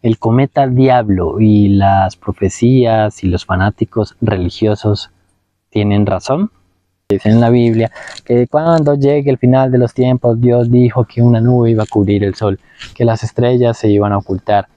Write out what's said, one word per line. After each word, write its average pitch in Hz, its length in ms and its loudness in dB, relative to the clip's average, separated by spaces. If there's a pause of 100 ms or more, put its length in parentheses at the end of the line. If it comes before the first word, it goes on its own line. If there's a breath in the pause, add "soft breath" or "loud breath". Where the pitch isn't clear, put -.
el 113 180 0
cometa 135 480 0
Diablo 123 720 0
y 104 300 4
las 98 480 2
profecías 113 1040 0
y 92 40 -2
los 87 180 -4
fanáticos 101 720 -4
religiosos 104 920 -4 (600)
tienen 104 360 0
razón. 131 460 -4 (560)
Dice 101 220 -2
en 113 100 4
la 117 100 2
Biblia 117 420 0 (340 loud breath)
que 123 220 0
cuando 156 480 0
llegue 143 360 0
el 127 60 0
final 131 340 2
de 127 60 0
los 123 160 0
tiempos, 123 480 0
Dios 120 280 0
dijo 123 360 2
que - 160 -6
una 120 180 4
nube 120 320 2
iba 110 120 0
a 101 60 -6
cubrir 101 360 0
el 95 100 -4
sol, 101 240 -4 (340 loud breath)
que 123 120 -2
las 113 180 -2
estrellas 120 540 0
se 107 120 -2
iban 101 220 2
a 101 60 -2
ocultar 98 580 -4